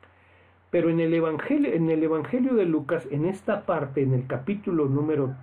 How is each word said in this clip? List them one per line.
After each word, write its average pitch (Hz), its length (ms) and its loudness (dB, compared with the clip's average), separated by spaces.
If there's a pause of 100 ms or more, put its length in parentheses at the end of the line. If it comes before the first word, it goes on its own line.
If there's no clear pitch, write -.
(720)
Pero 170 160 2
en 165 120 2
el 165 120 2
Evangelio, 165 640 0
en 165 160 2
el 156 120 2
Evangelio 165 520 0
de 208 100 4
Lucas, 160 460 -2
en 147 160 0
esta 196 400 -4
parte, 147 360 -2
en 131 120 2
el 127 120 0
capítulo 170 600 -2
número 143 560 0